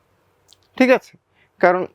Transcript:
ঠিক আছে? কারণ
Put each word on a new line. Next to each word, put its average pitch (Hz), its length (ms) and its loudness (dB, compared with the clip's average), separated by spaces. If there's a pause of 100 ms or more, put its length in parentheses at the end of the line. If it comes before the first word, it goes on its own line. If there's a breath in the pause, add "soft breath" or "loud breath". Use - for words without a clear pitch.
(760)
ঠিক 254 140 0
আছে? - 280 -4 (400)
কারণ 180 360 0